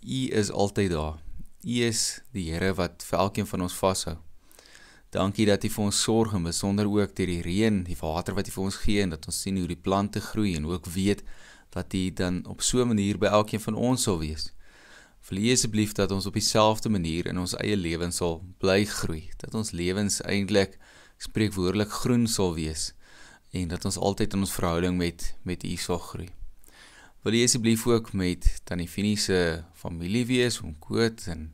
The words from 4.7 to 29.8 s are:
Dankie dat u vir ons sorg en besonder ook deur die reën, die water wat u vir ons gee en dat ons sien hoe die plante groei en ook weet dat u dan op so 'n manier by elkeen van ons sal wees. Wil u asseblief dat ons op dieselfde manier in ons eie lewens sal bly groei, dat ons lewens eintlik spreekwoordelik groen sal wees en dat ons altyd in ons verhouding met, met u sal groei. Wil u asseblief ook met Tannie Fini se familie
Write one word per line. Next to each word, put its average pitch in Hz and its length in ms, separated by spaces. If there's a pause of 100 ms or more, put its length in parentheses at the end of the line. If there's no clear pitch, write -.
Dankie 101 360
dat 101 180
u 107 40
vir 104 160
ons - 180
sorg 110 320
en 87 80
besonder 98 440
ook 101 300
deur 95 100
die 87 140
reën, 95 440
die 87 120
water 82 380
wat 98 140
u - 20
vir 95 120
ons 95 140
gee 101 240
en 95 100
dat 78 160
ons - 140
sien 98 160
hoe 87 120
die 80 100
plante 101 420
groei 101 360
en 76 100
ook 87 200
weet 95 360 (480)
dat - 240
u 92 160
dan 90 360
op 98 140
so 123 220
'n 120 60
manier 101 300
by 101 80
elkeen 107 340
van 110 140
ons 123 280
sal 92 160
wees. 78 340 (760)
Wil 92 100
u 117 140
asseblief 107 400
dat 98 200
ons 95 140
op 95 60
dieselfde 110 560
manier 85 380
in 90 120
ons 90 160
eie 104 220
lewens 85 400
sal 85 280 (140)
bly 95 260
groei, 82 520
dat - 180
ons 110 160
lewens 92 520
eintlik 98 560 (400)
spreekwoordelik 101 720
groen 120 360
sal 92 280
wees 78 380 (600)
en 90 160
dat 87 160
ons 98 120
altyd 98 380
in 98 60
ons 95 120
verhouding 90 460
met, - 440
met 90 220
u 87 120
sal 85 220
groei. - 300 (920)
Wil 104 100
u 120 100
asseblief 113 440
ook 113 260
met 90 520
Tannie 87 240
Fini 104 280
se 85 560
familie 92 540